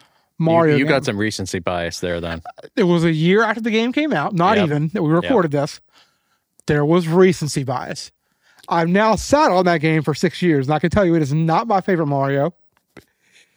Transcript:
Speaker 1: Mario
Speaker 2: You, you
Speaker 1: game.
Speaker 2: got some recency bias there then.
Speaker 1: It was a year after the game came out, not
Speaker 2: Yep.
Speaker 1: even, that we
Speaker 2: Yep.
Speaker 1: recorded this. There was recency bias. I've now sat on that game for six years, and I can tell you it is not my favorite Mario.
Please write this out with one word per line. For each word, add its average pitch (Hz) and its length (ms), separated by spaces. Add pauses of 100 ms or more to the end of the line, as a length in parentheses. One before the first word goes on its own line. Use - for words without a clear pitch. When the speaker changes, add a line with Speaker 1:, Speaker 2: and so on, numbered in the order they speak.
(400)
Speaker 1:
Mario 165 360
Speaker 2:
You, 143 40
you 139 60
Speaker 1:
game. 151 80
Speaker 2:
got 135 120
some 117 120
recency 104 420
bias 85 400
there 87 220
then. 82 200 (360)
Speaker 1:
It 240 60
was 175 200
a 170 80
year 175 320
after 220 180
the 226 100
game 226 200
came 294 220
out, 147 200
not 180 240
Speaker 2:
Yep. 202 80
Speaker 1:
even, 147 280
that 208 100
we 156 100
Speaker 2:
Yep. 175 100
Speaker 1:
recorded 180 280
this. 143 280 (840)
There 147 200
was 170 240
recency 160 560
bias. - 460 (580)
I've 170 200
now 214 260
sat 285 360
on 180 140
that 170 160
game 160 200
for 147 140
six - 260
years, 147 260
and 151 60
I 151 60
can 175 100
tell 202 160
you 170 100
it 165 60
is 139 120
not 165 340
my 202 140
favorite 170 240
Mario. 139 480 (1040)